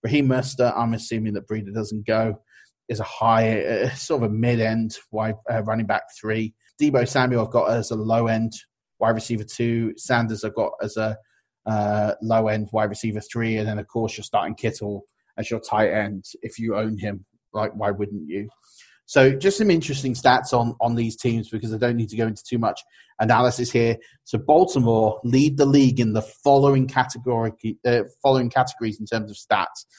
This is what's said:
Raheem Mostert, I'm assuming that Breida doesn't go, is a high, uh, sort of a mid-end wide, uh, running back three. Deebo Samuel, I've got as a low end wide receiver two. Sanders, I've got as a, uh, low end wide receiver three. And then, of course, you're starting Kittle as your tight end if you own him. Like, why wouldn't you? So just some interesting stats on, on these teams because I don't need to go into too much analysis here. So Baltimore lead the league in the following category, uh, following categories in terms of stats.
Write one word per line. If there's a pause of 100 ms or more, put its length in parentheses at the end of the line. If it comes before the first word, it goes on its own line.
Raheem
Mostert,
I'm
assuming
that
Breida
doesn't
go, (480)
is
a
high,
uh,
sort
of
a
mid-end (140)
wide, (140)
uh,
running
back (140)
three. (260)
Deebo
Samuel,
I've
got
as
a
low
end (460)
wide
receiver
two.
Sanders,
I've
got
as
a, (480)
uh,
low
end
wide
receiver
three.
And
then,
of
course,
you're
starting
Kittle (340)
as
your
tight
end (180)
if
you
own
him. (300)
Like,
why
wouldn't
you? (580)
So
just
some
interesting
stats
on,
on
these
teams
because
I
don't
need
to
go
into
too
much (400)
analysis
here. (280)
So
Baltimore
lead
the
league
in
the
following
category, (340)
uh, (200)
following
categories
in
terms
of
stats. (140)